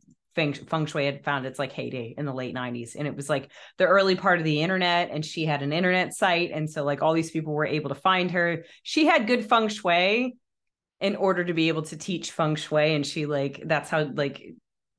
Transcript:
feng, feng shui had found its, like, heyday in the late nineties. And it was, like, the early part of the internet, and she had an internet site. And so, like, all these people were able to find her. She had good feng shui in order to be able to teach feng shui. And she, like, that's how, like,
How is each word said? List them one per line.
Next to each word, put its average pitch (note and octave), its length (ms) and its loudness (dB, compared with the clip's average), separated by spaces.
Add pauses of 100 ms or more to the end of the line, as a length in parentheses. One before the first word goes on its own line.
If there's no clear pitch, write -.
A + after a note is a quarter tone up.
(340)
feng, D3 200 0
feng D#3+ 320 -2
shui D3 200 -2
had C#3 200 -4
found C#3 200 -2
its, C3+ 140 -8
like, C3+ 140 -4
heyday B2 440 -8
in D3 80 -4
the C3+ 80 -4
late B2+ 200 -6
nineties. A#2+ 420 -8
And D3 100 -6
it C#3 100 -6
was, C#3+ 140 -10
like, C#3 220 -2 (260)
the F#3+ 80 4
early F#3+ 300 6
part F#3 240 2
of D#3+ 60 -2
the D3+ 160 2
internet, F3 500 0
and D3+ 140 -4
she D#3+ 200 -6
had C#3+ 160 0
an C#3+ 120 -2
internet F3+ 400 0
site. F3 380 2
And D#3 180 -4
so, D3+ 160 -4
like, C#3+ 180 0
all D#3+ 100 4
these D#3+ 180 0
people D#3 220 -4
were D3+ 120 2
able C#3+ 240 -2
to C#3 60 -4
find F3+ 360 2
her. E3+ 320 0 (180)
She D#4 240 2
had D4 220 4
good A#3 200 2
feng A3+ 200 4
shui G#3 680 2 (640)
in G3 160 0
order F3+ 260 2
to F3 100 -2
be D#3+ 140 2
able D#3+ 160 0
to D#3 140 -12
teach - 340 -6
feng D#3 240 2
shui. D3+ 400 2
And C#3+ 100 0
she, D3+ 200 -4
like, C#3+ 400 -4
that's D#3 240 0
how, D#3 160 2
like, C#3+ 480 -6 (460)